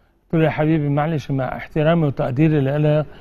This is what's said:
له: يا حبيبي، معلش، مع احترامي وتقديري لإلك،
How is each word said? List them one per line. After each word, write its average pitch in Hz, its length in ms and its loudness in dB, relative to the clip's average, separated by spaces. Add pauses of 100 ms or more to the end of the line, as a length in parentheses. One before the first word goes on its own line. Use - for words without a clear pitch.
(320)
له: 160 120 2
يا 147 60 2
حبيبي، 156 380 0
معلش، 147 420 -2
مع 135 260 -4
احترامي 160 500 0
وتقديري 143 540 0
لإلك، 151 460 0 (140)